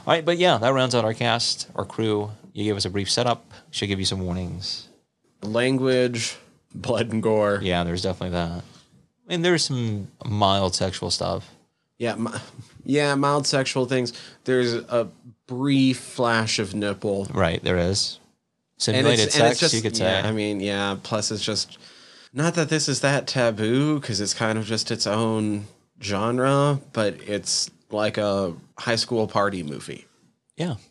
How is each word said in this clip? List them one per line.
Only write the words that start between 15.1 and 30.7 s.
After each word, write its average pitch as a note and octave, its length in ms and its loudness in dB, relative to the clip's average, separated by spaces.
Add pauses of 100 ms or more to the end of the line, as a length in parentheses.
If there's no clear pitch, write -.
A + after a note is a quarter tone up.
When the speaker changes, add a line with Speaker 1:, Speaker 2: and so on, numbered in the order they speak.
Speaker 2:
brief C3 520 2
flash A2+ 600 2
of G2 160 -2
nipple. G2+ 580 -2
Speaker 1:
Right, E2+ 300 2
there F2+ 160 2
is. F#2 400 0 (600)
Speaker 2:
And - 40 -6
Speaker 1:
Simulated A#2+ 440 4
Speaker 2:
it's, - 120 0
and A#2 100 8
it's B2 120 2
Speaker 1:
sex, E3+ 120 2
Speaker 2:
just, - 20 2
Speaker 1:
you A2+ 80 0
could A2 160 -2
Speaker 2:
yeah, F#2+ 240 2
Speaker 1:
say. G2 60 0
Speaker 2:
I G#2+ 40 0
mean, G#2 280 -2
yeah, G2+ 420 -2
plus G#2+ 280 -4
it's G#2 140 -4
just, - 340 -4 (560)
not D#3+ 220 0
that D#3 120 2
this D#3 200 0
is C3+ 120 -2
that C#3 260 0
taboo, B2 760 2
'cause G#2+ 200 -4
it's G2+ 140 -2
kind A2 240 0
of A2 80 -4
just A2 240 -4
its A2+ 160 -2
own G#2+ 600 0 (360)
genre, B2+ 800 2 (120)
but G#2 220 0 (120)
it's - 440 -4 (200)
like G#2 280 0
a G2 340 0 (260)
high A#2 180 0
school A2+ 300 0
party G2+ 360 0
movie. D2 440 -12 (500)
Speaker 1:
Yeah. E3 180 -4 (160)